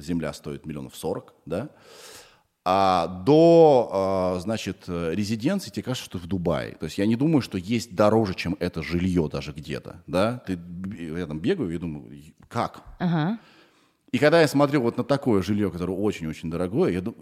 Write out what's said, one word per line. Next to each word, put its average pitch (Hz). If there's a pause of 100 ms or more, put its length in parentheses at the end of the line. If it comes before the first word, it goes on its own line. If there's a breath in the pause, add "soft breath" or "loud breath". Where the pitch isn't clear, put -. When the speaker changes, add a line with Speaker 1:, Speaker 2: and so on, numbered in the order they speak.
Speaker 1:
земля 78
стоит 71
миллионов 71
сорок, 92 (100)
да, 101 (960 loud breath)
а, 92 (180)
до, 156
а, 95
значит, 101
э, 85
резиденции, 113
тебе 101
кажется, -
что -
в 85
Дубае. 82
То -
есть -
я 101
не 113
думаю, 143
что -
есть 101
дороже, 104
чем 87
это 87
жильё 85
даже 73
где-то, 71
да. 104
Ты 92
б-, 87
я 90
там 78
бегаю, 127
я 85
думаю: 73 (380)
«Как?» - (160)
Speaker 2:
Ага. 175 (720 soft breath)
Speaker 1:
И 127
когда 151
я 156
смотрю 139
вот 117
на 123
такое 120
жильё, 101
которое 87
очень-очень 82
дорогое, 92
я 90
ду-, 98